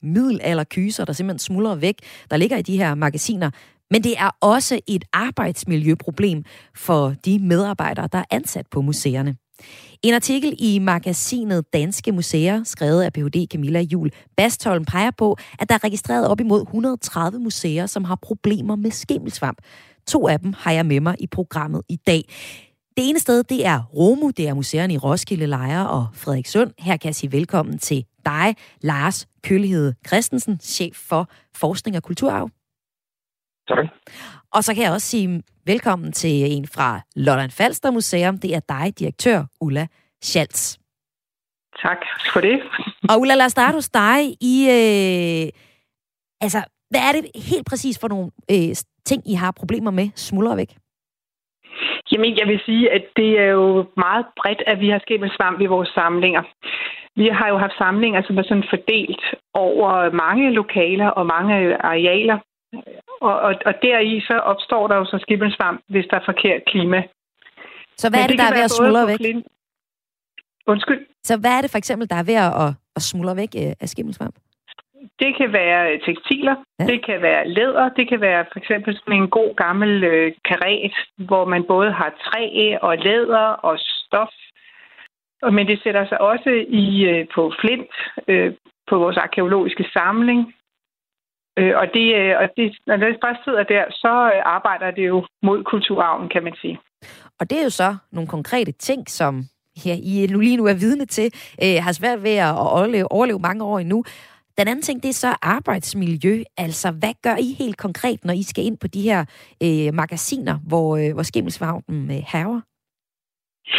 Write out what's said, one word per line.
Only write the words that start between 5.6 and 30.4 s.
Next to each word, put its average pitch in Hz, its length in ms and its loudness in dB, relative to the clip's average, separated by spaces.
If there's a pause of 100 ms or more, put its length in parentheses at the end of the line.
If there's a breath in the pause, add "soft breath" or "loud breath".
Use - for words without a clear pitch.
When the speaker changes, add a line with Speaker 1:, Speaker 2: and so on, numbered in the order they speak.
Speaker 1:
for 143 360 0 (120)
de 196 140 2
medarbejdere, 185 720 0
der 185 60 -2
er 180 120 -4
ansat - 400 -6
på 143 100 -4
museerne. 139 560 -2 (680 loud breath)
En 233 120 4
artikel 269 440 0
i 208 200 2
magasinet 185 960 -2
Danske 165 400 -2
Museer, 180 520 0
skrevet 165 380 0
af 175 100 -2
P - 40 -8
H 147 100 -2
D 170 260 -2
Camilla 160 280 -2
Juhl 160 300 -2 (260 soft breath)
Bastholm, 190 480 0
peger 196 340 0
på, 208 180 2 (220 loud breath)
at 202 100 -4
der 233 60 4
er 214 100 2
registreret 214 440 0
op 208 120 2
imod 208 300 2
hundrede 233 260 -2
tredive 180 440 -4
museer, 180 460 -4
som 196 180 -6
har 180 180 -4
problemer 208 540 -2
med 214 140 -2
skimmelsvamp. - 680 -6 (480 soft breath)
To - 220 2
af 151 100 2
dem 190 200 -6
har 170 140 -2
jeg 165 140 2
med 143 140 2
mig 170 200 0
i 180 60 -8
programmet 156 640 -6
i 170 80 -8 (100)
dag. 165 140 4 (760 loud breath)
Det 254 120 0
ene 311 100 2
sted, 240 260 2
det 240 220 -2
er 147 140 2 (160)
Romu, 262 400 4
det 156 120 -2
er 139 60 -2
museerne 156 400 -2
i 135 40 -2
Roskilde, 156 480 -2
Lejre 143 440 -2
og 123 240 -2
Frederikssund. 156 640 -2
Her 170 180 -2
kan 160 120 -6
jeg 151 60 -4
sige 135 180 -8
velkommen 147 460 -2
til 135 260 -4 (200)
dig, 165 300 0 (260 soft breath)
Lars 151 460 -2 (180)
Kølhede 185 500 2 (120)
Christensen, 220 540 -2